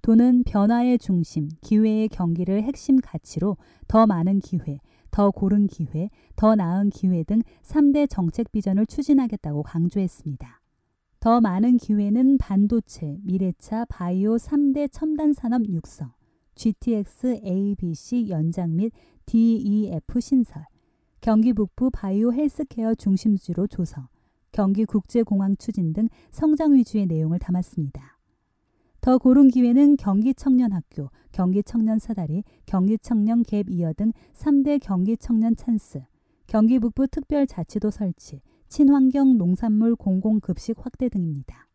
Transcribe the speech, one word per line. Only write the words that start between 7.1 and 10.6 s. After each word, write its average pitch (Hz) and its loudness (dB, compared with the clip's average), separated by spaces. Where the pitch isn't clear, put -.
등 220 -2
삼 294 2
대 294 2
정책 190 -4
비전을 202 -2
추진하겠다고 233 -2
강조했습니다. 165 -6